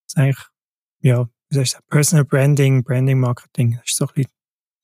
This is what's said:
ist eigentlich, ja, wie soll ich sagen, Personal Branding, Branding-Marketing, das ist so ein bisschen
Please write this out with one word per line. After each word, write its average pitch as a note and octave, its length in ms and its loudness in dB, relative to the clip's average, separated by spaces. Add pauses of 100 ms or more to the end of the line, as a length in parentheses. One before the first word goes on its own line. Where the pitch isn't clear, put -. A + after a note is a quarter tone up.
ist - 100 -14
eigentlich, C3+ 280 0 (560)
ja, B2 280 0 (200)
wie C#3+ 60 -4
soll C3+ 80 0
ich B2 80 -4
sagen, - 160 -14
Personal D3 380 0
Branding, C3+ 580 2
Branding-Marketing, B2+ 920 -2
das - 100 -20
ist - 80 -6
so C#3 120 -4
ein - 60 -14
bisschen C3 180 -4 (520)